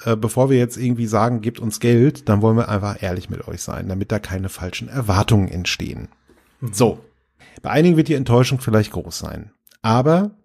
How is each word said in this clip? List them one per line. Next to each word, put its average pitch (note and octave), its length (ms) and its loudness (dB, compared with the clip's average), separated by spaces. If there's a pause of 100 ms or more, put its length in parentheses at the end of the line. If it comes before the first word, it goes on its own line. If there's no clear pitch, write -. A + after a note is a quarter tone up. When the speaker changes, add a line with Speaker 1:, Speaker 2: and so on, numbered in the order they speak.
Speaker 1:
äh, A2+ 140 0
bevor B2 320 0
wir C3 80 4
jetzt B2 200 0
irgendwie A#2+ 300 -2
sagen, A2+ 340 0
"Gebt A2+ 180 -6
uns A2 200 -6
Geld", A#2+ 480 4
dann G2+ 140 4
wollen A2 160 4
wir A#2 100 2
einfach G2+ 340 -4
ehrlich F2+ 280 -6
mit - 180 -10
euch - 140 -12
sein, - 260 -8
damit F#2+ 240 -6
da G#2+ 80 0
keine F#2+ 300 -8
falschen F#2 400 -10
Erwartungen G#2 580 2
entstehen. - 600 -8 (500)
Speaker 2:
Mhm. A2+ 140 -8
Speaker 1:
So, G2+ 260 2 (600)
bei G#2 80 -8
einigen D#3+ 260 4
wird D#3 140 4
die D#3+ 60 0
Enttäuschung B2+ 440 2
vielleicht G#2+ 320 0
groß E2+ 260 -10
sein, E2 340 -14 (300)
aber D#3 500 2 (140)